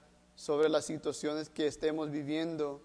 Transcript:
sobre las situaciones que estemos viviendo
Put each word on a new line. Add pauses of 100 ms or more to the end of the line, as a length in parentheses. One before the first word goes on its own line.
(360)
sobre
las
situaciones
que
estemos
viviendo